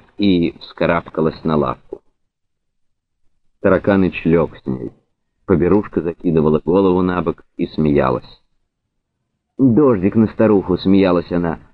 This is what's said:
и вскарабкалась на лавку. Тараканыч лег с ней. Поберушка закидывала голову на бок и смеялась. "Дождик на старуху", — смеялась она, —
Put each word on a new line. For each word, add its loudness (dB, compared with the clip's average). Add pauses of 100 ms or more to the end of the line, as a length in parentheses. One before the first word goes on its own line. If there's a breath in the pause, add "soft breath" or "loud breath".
(180)
и 0
вскарабкалась -4
на -2
лавку. -6 (1600)
Тараканыч 0
лег 0
с -16
ней. -8 (560)
Поберушка 0
закидывала -2
голову 0
на -2
бок -8 (120)
и -6
смеялась. -4 (1120)
"Дождик 2
на 4
старуху", — 0
смеялась 2
она, — -4 (140)